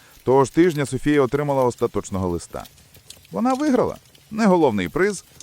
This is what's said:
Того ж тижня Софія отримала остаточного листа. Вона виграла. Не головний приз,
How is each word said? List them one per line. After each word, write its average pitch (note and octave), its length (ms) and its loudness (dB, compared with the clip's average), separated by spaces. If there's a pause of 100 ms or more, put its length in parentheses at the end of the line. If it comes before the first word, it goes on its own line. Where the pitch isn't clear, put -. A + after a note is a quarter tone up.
(240)
Того C3 200 4
ж - 100 -6
тижня D#3 320 2
Софія C#3+ 360 0
отримала C#3 420 0
остаточного G2 640 -4
листа. E2 360 -8 (680)
Вона B3 220 -2
виграла. B3+ 420 0 (340)
Не A3 160 0
головний C3 420 2
приз, F#3 360 -2 (180)